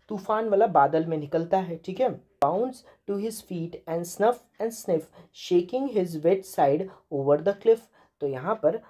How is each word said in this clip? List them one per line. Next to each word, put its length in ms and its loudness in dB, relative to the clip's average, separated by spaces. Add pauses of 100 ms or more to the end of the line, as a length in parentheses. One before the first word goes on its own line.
तूफान 400 -2
वाला 200 4
बादल 380 4
में 120 -2
निकलता 400 -2
है, 180 -4
ठीक 240 -8
है। 80 2 (360)
"Bounds 360 -2 (300)
to 80 -4
his 240 -6
feet 340 -8 (120)
and 200 -4
snuff 300 0 (220)
and 140 -4
sniff, 300 -2 (380)
shaking 480 0
his 300 -2
wet 280 2
side 380 2 (260)
over 280 2
the 160 0
cliff।" 240 4 (420)
तो 40 0
यहाँ 280 -4
पर 360 0